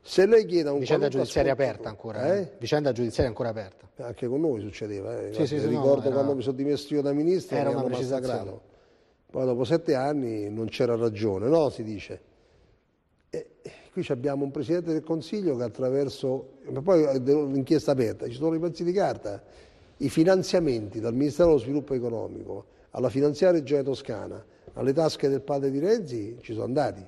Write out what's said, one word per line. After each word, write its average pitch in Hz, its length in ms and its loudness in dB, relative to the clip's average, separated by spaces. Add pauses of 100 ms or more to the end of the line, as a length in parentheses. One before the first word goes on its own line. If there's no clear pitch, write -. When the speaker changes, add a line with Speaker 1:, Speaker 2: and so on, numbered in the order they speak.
Speaker 1:
Se - 260 2
lei 220 200 6
chiede 165 240 0
a - 20 -2
un 143 60 0
Speaker 2:
Vicenda 143 280 2
Speaker 1:
qualunque - 40 2
Speaker 2:
giudiziaria 135 420 2
Speaker 1:
ascoltatore 120 360 -2
Speaker 2:
aperta - 0 -
ancora, 113 460 -2
eh? 202 60 0
Speaker 1:
eh? 175 180 -8
Speaker 2:
Vicenda 143 340 0
giudiziaria 120 360 0
ancora 117 220 -4
aperta. 107 360 -12 (100)
Speaker 1:
Anche 120 300 -8
con 127 140 0
noi 139 200 0
succedeva, 104 600 -8
eh. 104 140 -8
Speaker 2:
Sì, 135 120 0
sì, 147 120 -2
sì, 143 60 -2
no, 147 60 2
Speaker 1:
Ricordo 139 360 4
Speaker 2:
era 135 80 2
Speaker 1:
quando 139 200 2
mi 127 80 -4
sono 131 140 -2
dimesso 143 380 -2
io 147 80 2
da 143 100 0
ministro, 151 440 0
Speaker 2:
Era 113 120 0
Speaker 1:
mi - 60 0
Speaker 2:
una 120 60 0
Speaker 1:
hanno 127 100 -2
Speaker 2:
precisazione. 127 420 -2
Speaker 1:
massacrato. 98 280 -6 (680)
Poi 131 140 -4
dopo 127 200 0
sette 165 300 2
anni 127 540 -2
non 110 200 -4
c'era 120 280 0
ragione, 107 520 0
no? 156 200 4
Si 120 140 -6
dice. 107 380 -10 (1080)
E, - 180 -8 (140)
e - 100 -16 (220)
qui 185 100 -4
ci 151 100 -2
abbiamo 139 320 -2
un 139 60 -6
Presidente 160 420 -2
del 156 100 -2
Consiglio 165 540 -2
che 120 80 -2
attraverso, 131 880 -2 (180)
ma 135 100 -6
poi 170 220 6
è 135 160 2
de-, 131 160 4
un'inchiesta 143 580 2
aperta, 117 340 0
ci 117 100 -8
sono 160 180 0
i 160 40 -2
pezzi 170 260 -4
di 175 80 0
carta, 120 500 -2 (560)
i 139 100 -2
finanziamenti 160 920 2
dal 113 120 -2
Ministero 147 360 4
dello 151 120 8
Sviluppo 139 320 -4
Economico 98 720 -6 (280)
alla 123 180 0
finanziaria 147 480 4
regione 139 240 2
Toscana, 107 600 -6 (320)
alle 127 200 0
tasche 151 340 2
del 135 140 0
padre 139 280 -2
di 135 80 -2
Renzi 131 600 -2
ci - 120 -12
sono 110 120 -4
andati. 110 420 -2